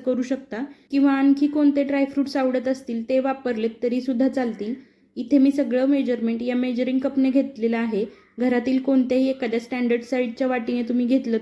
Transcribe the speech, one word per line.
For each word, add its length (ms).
करू 160
शकता 420
किंवा 200
आणखी 360
कोणते 360
ड्रायफ्रुट्स 540
आवडत 300
असतील 420
ते 100
वापरलेत 640
तरीसुद्धा 440
चालतील. 480
इथे 220
मी 140
सगळं 340
मेजरमेंट 560
या 140
मेजरिंग 440
कपने 300
घेतलेलं 480
आहे. 280
घरातील 420
कोणत्याही 480
एखाद्या 300
स्टँडर्ड 420
साईजच्या 460
वाटीने 360
तुम्ही 220
घेतलं 360